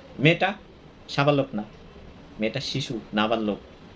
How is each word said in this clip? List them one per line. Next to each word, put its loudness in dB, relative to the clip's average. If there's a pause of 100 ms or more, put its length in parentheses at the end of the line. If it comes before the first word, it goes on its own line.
(240)
মেয়েটা 6 (640)
সাবালক 4
না, -4 (760)
মেয়েটা -2 (100)
শিশু, -4 (220)
নাবালক, 0 (360)